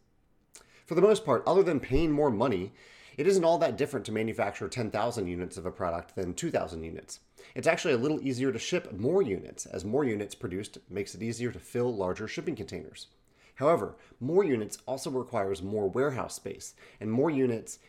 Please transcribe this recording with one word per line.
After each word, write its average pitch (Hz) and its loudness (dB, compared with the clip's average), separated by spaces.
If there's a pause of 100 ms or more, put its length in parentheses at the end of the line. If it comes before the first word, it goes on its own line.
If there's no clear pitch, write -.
(840)
For 170 -2
the 170 6
most 214 6
part, 131 2
other 185 6
than 160 4
paying 151 2
more 147 4
money, 104 0 (440)
it 147 0
isn't 185 6
all 165 6
that 139 2
different 135 -2
to 110 -6
manufacture 110 -2
ten 107 -4
thousand 110 0
units 87 -6
of 87 -10
a 90 -4
product 87 -4
than 90 -4
two 165 -4
thousand 82 -2
units. - -12 (340)
It's 127 -2
actually 165 2
a 120 4
little 147 0
easier 131 0
to 113 -4
ship - -4
more 123 2
units, - -4
as - -8
more 123 2
units 104 -2
produced 98 -8 (120)
makes 98 -6
it 92 -8
easier 113 -4
to 110 -12
fill 123 -2
larger 95 -2
shipping 160 -6
containers. - -10 (520)
However, 135 2 (240)
more 165 4
units 113 0
also 131 -4
requires 107 -2
more 101 0
warehouse 117 0
space, - -12 (260)
and 107 -4
more 131 4
units 123 0